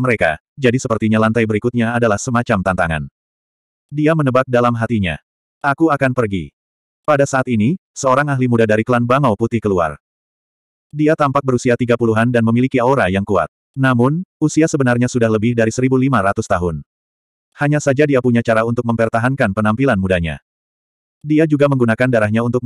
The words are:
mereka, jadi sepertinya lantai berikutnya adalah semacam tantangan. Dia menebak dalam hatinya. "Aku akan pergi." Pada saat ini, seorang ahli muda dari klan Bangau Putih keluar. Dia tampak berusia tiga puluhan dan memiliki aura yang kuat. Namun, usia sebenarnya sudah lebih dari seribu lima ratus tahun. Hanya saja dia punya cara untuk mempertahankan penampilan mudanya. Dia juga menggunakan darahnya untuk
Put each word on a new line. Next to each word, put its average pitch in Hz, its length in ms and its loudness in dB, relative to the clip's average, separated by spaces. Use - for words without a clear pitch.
mereka, 92 340 0
jadi 127 240 0
sepertinya 110 400 -2
lantai 110 320 0
berikutnya 117 480 -2
adalah 110 220 0
semacam 117 420 -2
tantangan. 87 420 -2
Dia 151 240 0
menebak 131 320 2
dalam 120 320 0
hatinya. 107 400 -2
"Aku 143 260 2
akan 139 240 0
pergi." 98 380 -4
Pada 139 240 2
saat 131 240 -2
ini, 120 320 0
seorang 139 340 0
ahli 127 160 0
muda 113 240 2
dari 107 160 0
klan 120 220 0
Bangau 127 260 2
Putih 113 300 -2
keluar. 85 340 -2
Dia 151 240 0
tampak 139 240 0
berusia 127 320 0
tiga 117 240 0
puluhan 113 320 0
dan 117 160 2
memiliki 123 320 0
aura 120 320 2
yang 98 160 -2
kuat. 87 240 0
Namun, 135 640 0
usia 156 320 2
sebenarnya 123 400 0
sudah 117 240 0
lebih 113 240 0
dari 113 160 0
seribu 131 240 0
lima 131 240 2
ratus 101 240 -2
tahun. 87 400 -4
Hanya 147 240 0
saja 143 240 2
dia 143 160 0
punya 120 240 0
cara 113 240 0
untuk 120 160 -2
mempertahankan 117 720 -2
penampilan 110 400 0
mudanya. 87 480 -2
Dia 156 240 2
juga 143 240 2
menggunakan 123 400 0
darahnya 110 320 0
untuk 120 220 -2